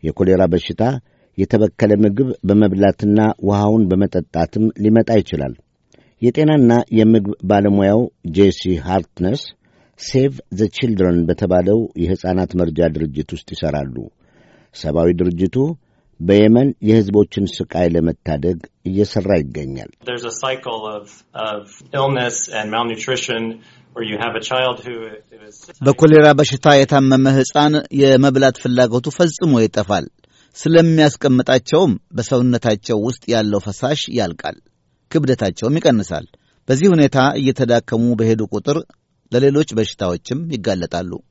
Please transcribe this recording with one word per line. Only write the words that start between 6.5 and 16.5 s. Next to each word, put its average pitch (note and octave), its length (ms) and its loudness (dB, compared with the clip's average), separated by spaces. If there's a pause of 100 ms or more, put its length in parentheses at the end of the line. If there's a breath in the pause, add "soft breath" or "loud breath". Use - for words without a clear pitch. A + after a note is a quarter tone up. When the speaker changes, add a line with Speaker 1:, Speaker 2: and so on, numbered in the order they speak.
Speaker 1:
የምግብ A2 440 2 (100)
ባለሙያው G2+ 580 2 (280)
ጄሲ F#2 320 2 (180)
ሃርትነስ F#2 600 -4 (580)
ሴቭ C#3 320 -2 (160)
ዘ G2+ 200 -4
ቺልድረን F#2+ 560 -2
በተባለው F2+ 540 0 (180)
የሕፃናት F2+ 600 -4
መርጃ E2+ 340 0
ድርጅት D2+ 400 -8
ውስጥ - 200 -14
ይሠራሉ። C#2+ 460 -6 (760 soft breath)
ሰብአዊ E2 400 0
ድርጅቱ F2+ 420 -2 (640)
በየመን G#2+ 480 4 (140)